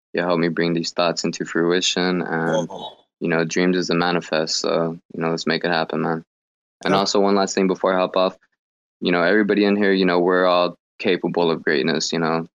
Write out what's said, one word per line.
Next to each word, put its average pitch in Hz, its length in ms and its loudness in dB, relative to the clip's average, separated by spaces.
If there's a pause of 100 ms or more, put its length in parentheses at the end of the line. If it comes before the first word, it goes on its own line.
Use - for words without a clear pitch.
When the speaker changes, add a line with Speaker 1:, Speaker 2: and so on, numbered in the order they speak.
(140)
Speaker 1:
y'all 87 100 -2
help 87 160 0
me 85 80 2
bring 85 260 0
these 82 180 -4
thoughts 85 340 -2
into 85 180 -4
fruition, 90 800 0
and, 82 480 -2
Speaker 2:
Whoa. 92 240 -14 (260)
Speaker 1:
you 85 80 -4
know, 82 160 0
dreams 90 320 0
is 87 140 -2
a 90 40 0
manifest, 85 640 -2
so, 82 420 -2 (160)
you 82 80 -8
know, 82 100 -2
let's 82 140 -4
make 80 200 -2
it 87 60 -2
happen, 82 300 -2
man. 82 220 -2 (600)
And 92 80 0
Speaker 2:
Yeah. 98 60 4
Speaker 1:
also, 101 200 0
one 98 160 4
last 98 180 0
thing 98 140 2
before 92 260 0
I 92 40 0
hop 92 180 0
off, 92 220 0 (640)
you 90 100 0
know, 87 100 2
everybody 101 440 4
in 101 100 2
here, 101 160 2
you 95 140 4
know, 90 140 4
we're 90 260 4
all 90 320 2 (200)
capable 87 540 0
of 76 100 -2
greatness, 76 520 0
you 85 60 -2
know 82 360 -2